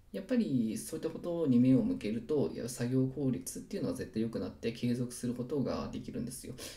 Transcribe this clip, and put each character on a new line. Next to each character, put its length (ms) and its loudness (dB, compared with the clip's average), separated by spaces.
や 100 -6
っ 40 -10
ぱ 100 0
り 420 2
そ 180 -8
う 40 -4
い 20 -14
っ 20 -14
た 60 0
こ 100 -8
と 280 0
に 120 8
目 160 8
を 60 8
向 160 2
け 140 -2
る 100 -2
と、 320 2
い 40 -8
や、 100 -4
作 240 -2
業 160 4
効 240 0
率 280 -4
っ 20 -10
て 160 -8
い 20 -2
う 40 -4
の 60 0
は 60 -2
絶 160 -8
対 100 -2
良 80 0
く 100 -4
な 80 -4
っ 40 -8
て 220 -4
継 220 0
続 180 -2
す 140 -8
る 60 -2
こ 120 -4
と 160 0
が 300 -2
で 80 -6
き 120 -10
る 80 -6
ん 60 -4
で 60 -8
す 140 -10
よ。 80 -10